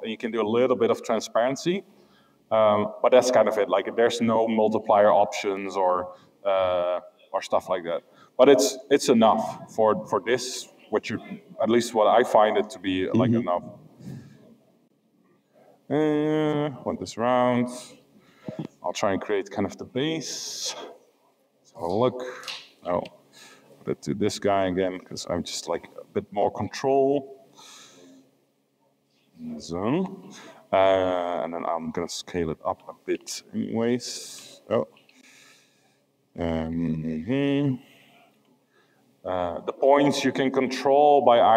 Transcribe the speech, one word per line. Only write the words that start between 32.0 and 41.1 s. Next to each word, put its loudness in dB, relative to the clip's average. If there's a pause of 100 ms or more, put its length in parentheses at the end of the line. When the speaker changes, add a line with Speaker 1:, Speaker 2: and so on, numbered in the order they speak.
Speaker 1:
scale -4
it -6
up -4
a -16 (100)
bit -6 (120)
anyways. -6
Oh. 0 (1500)
Um, -4
mm-hmm. -2 (1500)
Uh, -4
the -10
points 4
you 2
can -2
control 4